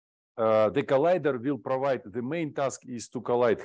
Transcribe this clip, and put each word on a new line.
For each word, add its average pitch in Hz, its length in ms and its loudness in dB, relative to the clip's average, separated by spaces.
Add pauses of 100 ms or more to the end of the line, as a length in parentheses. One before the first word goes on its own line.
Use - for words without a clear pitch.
(380)
uh, 110 320 4
the 139 120 0
collider 143 600 2
will 139 160 -2
provide, 131 460 -2
the 113 180 -8
main 147 300 -4
task 135 340 -4
is 120 220 -10
to 123 120 -10
collide 120 440 2